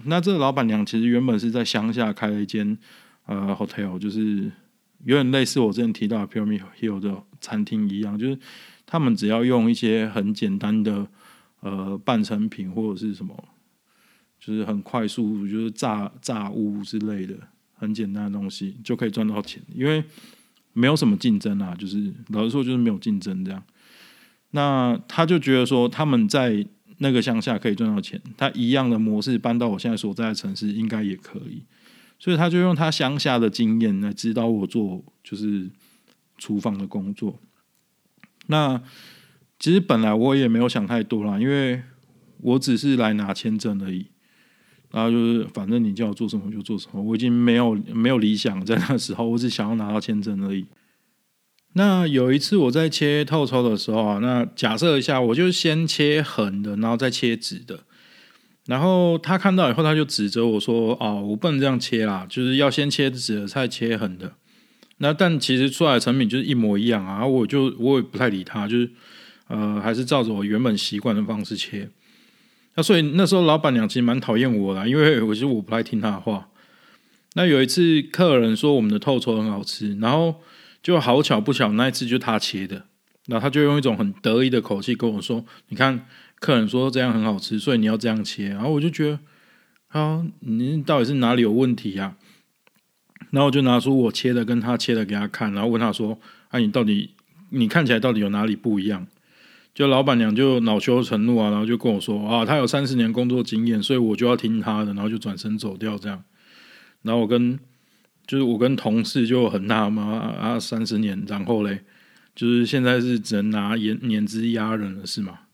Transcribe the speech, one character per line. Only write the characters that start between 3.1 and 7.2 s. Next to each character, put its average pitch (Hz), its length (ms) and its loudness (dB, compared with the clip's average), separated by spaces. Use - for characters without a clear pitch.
呃， 98 320 -4
hotel， 98 400 -6
就 101 120 -6
是 104 420 -2
有 123 100 4
点 131 160 2
类 135 140 2
似 135 160 0
我 107 100 4
之 98 80 -4
前 113 140 0
提 104 160 -2
到 107 160 -2
的 - 20 -10
Pyramid 107 340 -4
Hill 104 200 -4
的 98 240 -6